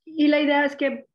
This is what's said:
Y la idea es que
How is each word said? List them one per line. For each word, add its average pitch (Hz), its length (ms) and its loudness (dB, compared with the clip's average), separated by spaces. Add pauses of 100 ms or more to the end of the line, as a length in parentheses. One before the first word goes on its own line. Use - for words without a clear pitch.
Y 311 240 0
la 294 140 2
idea 285 240 2
es 285 100 -6
que 247 380 -6